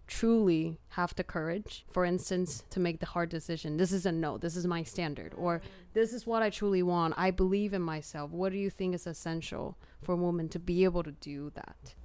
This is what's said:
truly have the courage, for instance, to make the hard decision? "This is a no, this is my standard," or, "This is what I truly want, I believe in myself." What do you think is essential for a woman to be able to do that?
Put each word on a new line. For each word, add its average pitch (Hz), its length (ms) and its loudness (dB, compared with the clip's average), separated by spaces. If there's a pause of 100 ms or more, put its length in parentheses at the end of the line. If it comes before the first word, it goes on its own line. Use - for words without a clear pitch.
truly 175 720 4 (120)
have 175 240 -2
the 185 100 -2
courage, 170 640 -6
for 180 140 2
instance, 180 680 0
to 190 100 -2
make 170 200 0
the 175 60 -4
hard 175 220 -2
decision? 160 480 -4
"This 180 160 4
is 185 120 2
a 185 80 2
no, 160 260 0
this 170 180 -4
is 180 100 0
my 170 160 0
standard," 151 540 -6
or, 170 240 0 (320)
"This 226 200 4
is 240 140 -8
what 226 160 2
I 214 80 4
truly 196 320 2
want, 175 340 4
I 185 140 4
believe 190 420 4
in 190 100 0
myself." 156 480 -6
What 180 220 0
do 196 60 -4
you 196 120 0
think 185 240 -2
is 175 120 -6
essential - 720 -6 (240)
for 180 120 -2
a - 20 4
woman 175 340 0
to - 80 -6
be 175 260 4
able 175 200 4
to 151 80 -10
do 143 420 -10
that? - 400 -16 (100)